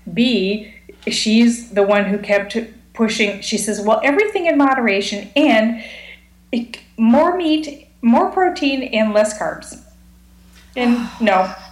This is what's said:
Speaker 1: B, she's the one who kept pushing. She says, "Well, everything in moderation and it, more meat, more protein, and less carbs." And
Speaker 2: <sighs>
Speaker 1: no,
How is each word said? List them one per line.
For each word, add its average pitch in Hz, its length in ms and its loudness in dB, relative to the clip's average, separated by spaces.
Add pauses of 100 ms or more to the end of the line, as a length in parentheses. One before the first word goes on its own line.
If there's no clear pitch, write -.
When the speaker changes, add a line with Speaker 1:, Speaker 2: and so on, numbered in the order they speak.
(120)
Speaker 1:
B, 214 600 -2 (340)
she's 226 640 0
the 202 120 2
one 202 240 2
who 202 120 -2
kept 202 380 -2 (380)
pushing. 214 460 -2
She - 180 -6
says, 208 220 -4
"Well, 220 240 0
everything 381 420 0
in 302 120 2
moderation 220 760 0
and 233 460 2 (680)
it, 233 260 -6 (200)
more 294 380 4
meat, 311 520 -2 (140)
more 285 280 4
protein, 302 520 0
and 220 320 -2
less 214 240 2
carbs." - 420 -10 (960)
And 240 380 0
Speaker 2:
<sighs> - 60 -8
Speaker 1:
no, 190 340 2 (180)